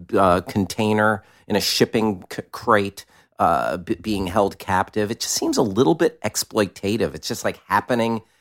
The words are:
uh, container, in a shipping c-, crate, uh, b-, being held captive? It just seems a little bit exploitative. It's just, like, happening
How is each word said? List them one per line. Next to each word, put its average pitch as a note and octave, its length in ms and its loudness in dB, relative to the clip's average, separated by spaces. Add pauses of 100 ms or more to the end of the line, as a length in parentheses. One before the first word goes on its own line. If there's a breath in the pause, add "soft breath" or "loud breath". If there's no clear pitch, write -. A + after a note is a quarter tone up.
(160)
uh, F#2 240 6
container, G#2+ 840 0 (260)
in G#2 60 0
a G2 60 2
shipping G#2+ 720 0
c-, - 80 -8 (100)
crate, G2+ 540 0 (340)
uh, D#2 380 2
b-, F2+ 200 -4
being G2 320 -4
held G2 300 0
captive? G2 520 -2
It A2+ 100 -8
just - 140 -4
seems D4 240 -2
a D#3+ 40 2
little B2 320 2
bit E3 280 0
exploitative. G2+ 920 -2
It's - 140 -12
just, - 160 -6
like, G2+ 220 -4
happening A2+ 560 0 (180)